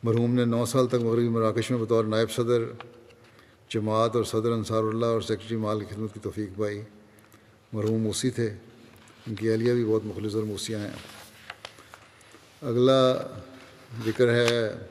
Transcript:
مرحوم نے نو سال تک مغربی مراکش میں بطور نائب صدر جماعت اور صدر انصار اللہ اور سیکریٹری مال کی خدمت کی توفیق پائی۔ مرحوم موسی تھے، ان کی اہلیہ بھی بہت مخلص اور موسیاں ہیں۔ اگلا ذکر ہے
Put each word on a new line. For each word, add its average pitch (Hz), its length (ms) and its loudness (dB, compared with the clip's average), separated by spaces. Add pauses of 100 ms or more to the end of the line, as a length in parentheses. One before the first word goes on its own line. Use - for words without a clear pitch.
مرحوم 120 320 2
نے 123 100 4
نو 117 220 2
سال 127 200 2
تک 120 80 -2
مغربی 117 340 2
مراکش 113 420 0
میں 123 80 0
بطور 113 260 2
نائب 110 260 0
صدر 117 340 0 (1040)
جماعت 110 480 0
اور 113 80 2
صدر 113 260 0
انصار 110 320 0
اللہ 110 240 0
اور 113 140 0
سیکریٹری 107 360 -4
مال 107 240 -2
کی 104 140 -10
خدمت 107 200 -8
کی 107 80 -12
توفیق 101 360 -8
پائی۔ 104 240 -4 (920)
مرحوم 110 300 0
موسی 110 280 -2
تھے، 120 160 -2 (800)
ان 113 80 -8
کی 110 160 -2
اہلیہ 113 220 2
بھی 120 120 2
بہت 107 200 2
مخلص 107 300 -6
اور 110 80 -2
موسیاں 107 380 -6
ہیں۔ 104 120 -8 (1700)
اگلا 127 540 6 (920)
ذکر 117 280 4
ہے 117 400 2 (160)